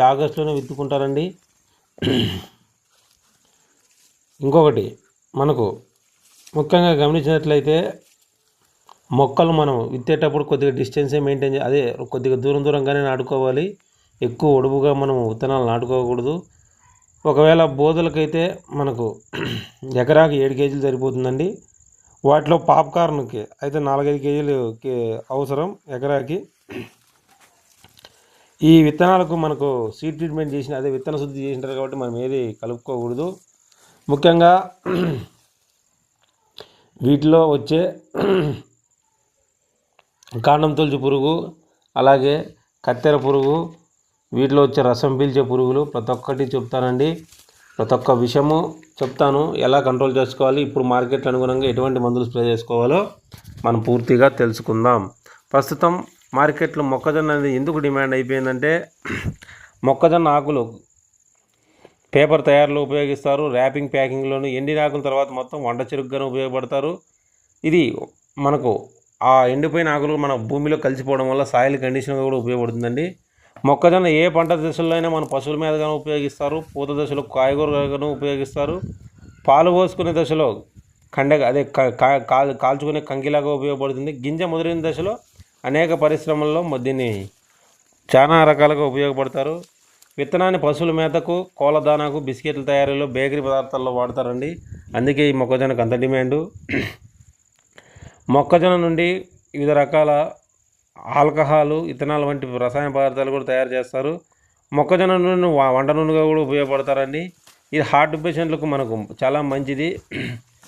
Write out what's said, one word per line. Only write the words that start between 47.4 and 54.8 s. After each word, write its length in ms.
ప్రతి 180
ఒక్క 140
విషయము 340
చెప్తాను, 480
ఎలా 260
కంట్రోల్ 380
చేసుకోవాలి. 420
ఇప్పుడు 320
మార్కెట్ 380
అనుగుణంగా 360
ఎటువంటి 320
మందులు 300
స్ప్రే 220
చేసుకోవాలో 500
మనం 180
పూర్తిగా 480
తెలుసుకుందాం. 640